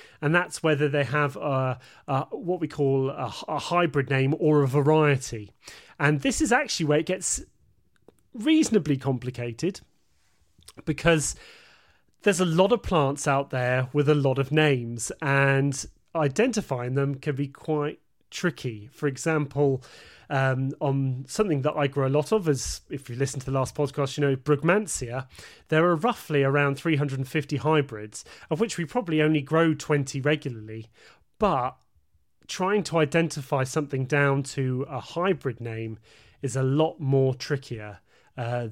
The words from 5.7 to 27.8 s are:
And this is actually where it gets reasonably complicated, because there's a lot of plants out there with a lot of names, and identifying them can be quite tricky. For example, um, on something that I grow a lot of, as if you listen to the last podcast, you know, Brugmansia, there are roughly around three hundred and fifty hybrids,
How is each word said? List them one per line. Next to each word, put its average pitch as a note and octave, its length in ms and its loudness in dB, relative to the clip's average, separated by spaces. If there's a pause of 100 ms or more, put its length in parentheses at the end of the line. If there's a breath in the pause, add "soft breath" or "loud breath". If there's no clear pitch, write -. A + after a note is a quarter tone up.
And D3 240 2
this C4+ 180 0
is A#3+ 140 2
actually F#3+ 320 0
where D3 140 4
it D#3+ 60 -2
gets - 360 -4 (920)
reasonably A3 640 2
complicated, B2+ 840 -4 (1040)
because D#3+ 520 0 (880 soft breath)
there's F#3 180 2
a F#3 40 4
lot F3+ 280 4
of A3+ 100 0
plants D3 460 2
out C#3 200 2
there B2+ 440 0
with D3 160 4
a D3+ 60 6
lot C3+ 240 2
of C3 120 -2
names, B2+ 580 2 (120)
and C#3 640 2 (300)
identifying C#3+ 800 0
them C#3 200 0
can C#3 200 -6
be C#3 120 -4
quite D3+ 520 -4 (320)
tricky. A#2 600 -6
For - 160 -4
example, C#3+ 760 0 (460 loud breath)
um, C3+ 420 0 (100)
on C3+ 460 0
something E3+ 340 0
that D3+ 160 -2
I C#3+ 100 2
grow C3+ 200 0
a - 20 0
lot C#3+ 220 0
of, G3 180 2
as - 400 -2
if C#3+ 200 -10
you A#2+ 60 -10
listen C3+ 260 -4
to - 40 -16
the C3+ 60 -4
last C3+ 240 -2
podcast, C#3 420 -2
you D3+ 40 -2
know, C#3 140 2
Brugmansia, C3 920 0 (400 loud breath)
there D#3 180 4
are F3 100 4
roughly D#3 480 0
around C#3 320 2
three D#3 200 0
hundred C3+ 240 -2
and C3 80 -6
fifty D3 300 -4
hybrids, C3 680 -2 (240 loud breath)